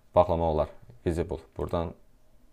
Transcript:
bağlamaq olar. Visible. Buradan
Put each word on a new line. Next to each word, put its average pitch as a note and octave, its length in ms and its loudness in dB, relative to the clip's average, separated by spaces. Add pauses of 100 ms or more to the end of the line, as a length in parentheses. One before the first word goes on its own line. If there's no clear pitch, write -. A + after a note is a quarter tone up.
(140)
bağlamaq E2 400 4
olar. D2+ 140 0 (380)
Visible. E2+ 320 -2 (180)
Buradan E2+ 360 -4 (600)